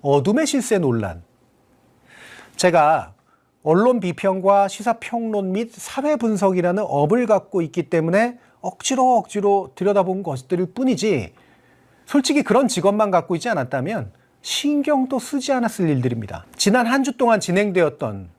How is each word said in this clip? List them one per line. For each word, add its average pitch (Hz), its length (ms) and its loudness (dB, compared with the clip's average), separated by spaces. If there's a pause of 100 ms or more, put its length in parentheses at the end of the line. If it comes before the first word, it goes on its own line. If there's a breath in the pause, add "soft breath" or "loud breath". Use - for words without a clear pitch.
어둠의 143 440 2
실세 233 320 -2
논란. 110 460 -2 (1300 loud breath)
제가 160 580 2 (500)
언론 214 360 2
비평과 190 680 2
시사 226 320 -4
평론 214 540 -4
및 226 200 -4
사회 294 440 -4
분석이라는 190 680 0
업을 156 400 2
갖고 196 380 0
있기 160 260 -4
때문에 196 480 0 (240 soft breath)
억지로, 254 560 0
억지로 202 560 0
들여다본 190 480 0
것들일 175 520 -4
뿐이지, 214 600 -2 (720 soft breath)
솔직히 285 380 0
그런 247 240 2
직업만 202 420 0
갖고 175 260 0
있지 196 140 -6
않았다면 139 600 -4 (320 soft breath)
신경도 285 760 0
쓰지 269 340 -4
않았을 226 380 0
일들입니다. 117 560 -4 (100)
지난 233 300 2
한 262 180 0
주 269 140 -4
동안 233 220 4
진행되었던 156 1000 -2